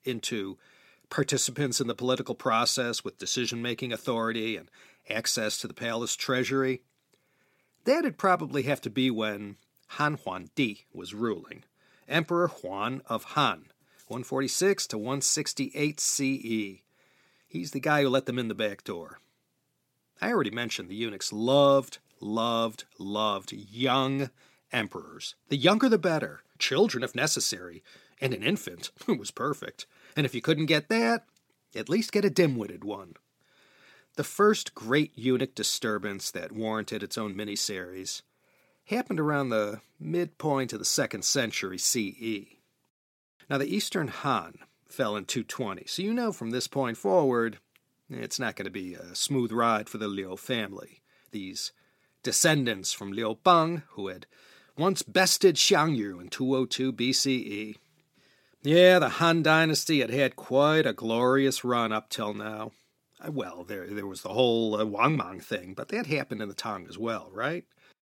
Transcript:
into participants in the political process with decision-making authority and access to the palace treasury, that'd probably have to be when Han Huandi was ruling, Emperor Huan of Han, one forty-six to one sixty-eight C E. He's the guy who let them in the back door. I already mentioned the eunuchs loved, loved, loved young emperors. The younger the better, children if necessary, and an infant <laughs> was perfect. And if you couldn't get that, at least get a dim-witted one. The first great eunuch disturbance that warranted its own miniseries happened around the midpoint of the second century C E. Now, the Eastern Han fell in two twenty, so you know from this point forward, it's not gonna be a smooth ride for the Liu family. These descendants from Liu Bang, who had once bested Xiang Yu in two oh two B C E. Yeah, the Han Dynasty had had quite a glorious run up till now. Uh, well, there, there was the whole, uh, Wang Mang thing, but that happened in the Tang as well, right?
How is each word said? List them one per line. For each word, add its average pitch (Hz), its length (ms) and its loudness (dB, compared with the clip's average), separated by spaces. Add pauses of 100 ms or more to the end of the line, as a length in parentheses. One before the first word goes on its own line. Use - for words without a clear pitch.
into 107 520 -4 (520)
participants 131 720 0
in 117 80 -2
the 120 80 -4
political 127 400 -2
process 120 680 0
with - 160 -10
decision-making 120 760 -4
authority 113 640 -2
and 80 140 -16 (400)
access 110 480 -2
to - 80 -8
the - 80 -12
palace 117 400 -4
treasury, 131 680 0 (1000)
that'd 277 340 2
probably 156 460 2
have 131 180 0
to 120 100 -8
be 127 200 2
when 104 460 -2 (380)
Han 147 240 0
Huandi 95 680 -4 (100)
was 90 200 -12
ruling, 104 500 -4 (420)
Emperor 170 400 0
Huan 110 600 -6
of 113 180 -4
Han, 110 480 -2 (340)
one 120 160 -10
forty-six 139 640 0
to 113 100 -8
one 123 240 -4
sixty-eight 147 800 -2
C 135 360 0
E. 110 480 -4 (640)
He's 165 240 -8
the 139 80 -4
guy 147 220 4
who 139 60 4
let 131 180 2
them 123 120 -2
in 123 80 -2
the 110 80 -4
back 101 300 -4
door. 85 340 -10 (1000)
I 202 100 -2
already 147 220 0
mentioned 110 360 -6
the 95 60 -10
eunuchs 107 380 -6
loved, 135 640 4 (220)
loved, 113 640 -2 (160)
loved 101 520 -2
young 131 800 -2 (400)
emperors. 110 640 -6 (140)
The 147 80 -2
younger 190 320 4
the 220 100 6
better, 156 440 -2 (180)
children 135 420 2
if 127 140 -6
necessary, 90 680 -2 (380)
and 135 120 0
an 101 120 -4
infant 151 540 -2
<laughs> - 100 -8
was 139 240 -2
perfect. - 540 -6 (300)
And 151 80 2
if 131 120 -4
you 117 40 -2
couldn't 156 260 2
get 151 220 2
that, 226 360 2 (500)
at 107 140 -6
least 220 240 0
get 202 120 2
a 196 60 4
dim-witted 123 540 2
one. 98 300 -10 (1000)
The 156 80 -2
first - 500 2
great 135 460 0
eunuch 123 380 2
disturbance 104 720 -4
that 90 220 -10
warranted 110 500 -4
its 101 160 -6
own 104 160 -4
miniseries 95 880 -6 (640)
happened 214 340 -4
around 147 300 0
the 107 300 0 (200)
midpoint 156 720 -2
of 110 80 -8
the - 40 -10
second 110 400 -2
century 107 540 0
C 107 300 0 (100)
E. 110 380 -6 (920)
Now, 139 100 0
the 143 140 -2
Eastern 190 360 -2
Han 107 500 -2 (280)
fell 107 300 -2
in 98 100 -6
two 117 180 -4
twenty, 98 420 -8
so - 160 -6
you 208 100 -2
know 233 200 -2
from 113 180 -8
this 127 160 -2
point 123 300 -2
forward, 123 600 2 (500)
it's 120 320 -8
not 117 160 -4
gonna 95 140 -8
be 90 240 -10
a 87 200 -16
smooth 123 380 0
ride 113 360 2
for - 100 -10
the 107 100 -4
Liu 95 280 -6
family. 98 640 -6 (280)
These 95 400 -8 (540)
descendants 120 680 2
from 101 200 -8
Liu 110 320 -2
Bang, 165 460 6
who 98 180 -10
had 92 180 -12 (500)
once 185 260 2
bested 180 520 6
Xiang 156 420 4
Yu 101 220 -4
in 90 100 -14
two 131 280 0
oh 131 80 2
two 131 260 -2
B 120 220 0
C 135 220 2
E. 107 420 -6 (840)
Yeah, 180 360 10
the 147 100 4
Han 165 340 4
Dynasty 156 580 4
had 113 100 0
had 131 240 2
quite 147 520 4
a 117 60 2
glorious 127 720 2
run 120 300 0
up 107 160 -4
till 104 260 -4
now. 107 380 -8 (520)
Uh, 160 60 -8
well, 123 320 -6
there, 92 240 -10
there 101 200 -8
was 95 160 -10
the 92 80 -8
whole, 113 500 2
uh, 107 40 2
Wang 113 320 2
Mang 98 220 -4
thing, 95 360 -8
but - 140 -10
that 226 180 -4
happened 131 360 -4
in 104 60 -6
the 98 60 -12
Tang 98 340 -8
as 90 100 -14
well, 107 340 -4
right? 135 320 -4 (560)